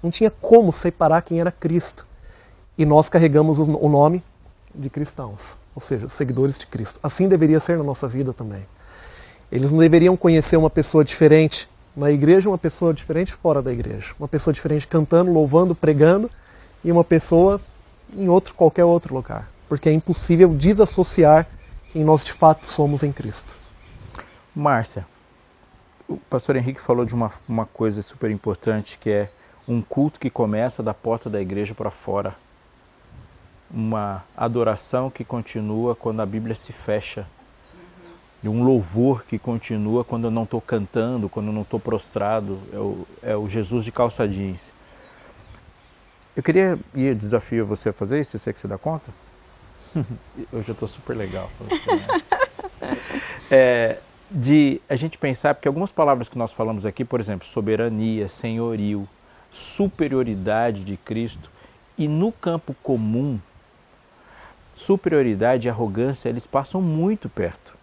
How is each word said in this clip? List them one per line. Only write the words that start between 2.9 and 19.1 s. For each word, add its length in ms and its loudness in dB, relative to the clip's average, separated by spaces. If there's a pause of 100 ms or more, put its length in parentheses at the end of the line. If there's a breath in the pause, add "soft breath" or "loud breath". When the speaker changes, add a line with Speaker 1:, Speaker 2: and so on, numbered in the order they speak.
Speaker 1:
carregamos 500 4
os, 100 2
o 200 2
nome 340 4 (520)
de 160 -10
cristãos, 680 -10 (180)
ou 60 -12
seja, 280 -6
seguidores 500 -2
de 80 -16
Cristo. 360 -10
Assim 260 0
deveria 300 4
ser 200 -2
na 60 -4
nossa 220 -6
vida 260 -4
também. 340 -12 (840 loud breath)
Eles 220 0
não 60 4
deveriam 380 8
conhecer 400 4
uma 140 4
pessoa 340 4
diferente 640 4 (280)
na 140 0
igreja, 400 6
uma 80 -2
pessoa 340 -2
diferente 400 -4
fora 300 0
da 100 -4
igreja. 460 -8
Uma 100 -10
pessoa 240 -2
diferente 340 -2
cantando, 460 2
louvando, 420 4
pregando, 560 4 (540 soft breath)
e 80 0
uma 120 6
pessoa 560 4 (540)
em 140 -2
outro, 260 2
qualquer 300 4
outro 300 2